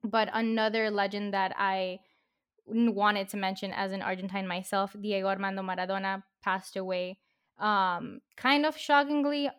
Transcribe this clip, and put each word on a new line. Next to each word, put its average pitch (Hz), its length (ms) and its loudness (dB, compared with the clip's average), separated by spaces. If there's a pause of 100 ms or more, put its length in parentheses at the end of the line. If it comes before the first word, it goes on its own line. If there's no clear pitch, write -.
But 214 280 2
another 220 560 2
legend 202 440 -2
that 190 240 0
I 190 420 0 (720)
n-, 226 220 4
wanted 202 340 2
to 202 80 -6
mention 190 340 -2
as 190 200 -4
an 190 100 -4
Argentine 190 460 -4
myself, 190 520 -2
Diego 196 280 0
Armando 196 340 -2
Maradona 190 640 -2 (180)
passed 190 360 -2
away. 185 420 -4 (400)
Um, 190 640 2 (140)
kind 294 300 2
of 311 120 0
shockingly 285 800 2